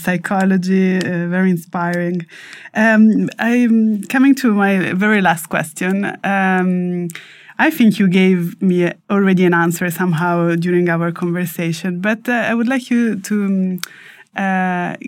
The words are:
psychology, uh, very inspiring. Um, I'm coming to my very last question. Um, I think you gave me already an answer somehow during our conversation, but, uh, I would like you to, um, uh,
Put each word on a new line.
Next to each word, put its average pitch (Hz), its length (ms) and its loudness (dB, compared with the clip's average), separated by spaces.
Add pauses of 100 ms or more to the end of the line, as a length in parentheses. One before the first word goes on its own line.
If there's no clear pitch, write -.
psychology, 190 960 0
uh, 175 320 -4
very 185 220 0
inspiring. 175 760 -4 (480)
Um, 220 540 4 (100)
I'm 226 680 2
coming 269 320 4
to 247 180 0
my 196 400 0
very 208 260 2
last 170 280 0
question. 185 760 -4
Um, 185 840 0 (500)
I 277 120 2
think 226 300 2
you 196 80 4
gave 185 520 2
me 175 300 2 (180)
already 190 360 2
an 175 100 4
answer 170 360 0
somehow 170 680 0
during 175 320 0
our 170 240 -2
conversation, 170 880 -6
but, 220 280 -4
uh, 247 40 -2
I 226 220 -2
would 233 120 0
like 254 240 -4
you 233 300 0
to, 208 240 -2
um, 185 360 -2 (560)
uh, 185 600 -2 (120)